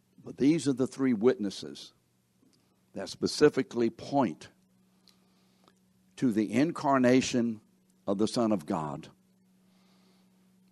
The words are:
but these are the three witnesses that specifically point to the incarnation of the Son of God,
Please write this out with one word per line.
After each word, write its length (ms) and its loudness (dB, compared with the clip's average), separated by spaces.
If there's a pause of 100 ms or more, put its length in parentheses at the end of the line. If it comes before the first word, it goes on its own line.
(240)
but 120 -16
these 320 2
are 40 0
the 140 0
three 280 -2
witnesses 800 -2 (1000)
that 140 -12
specifically 840 0
point 580 -4 (1700)
to 140 0
the 220 0
incarnation 1080 2 (460)
of 120 -2
the 100 2
Son 240 0
of 140 -2
God, 420 -6 (1600)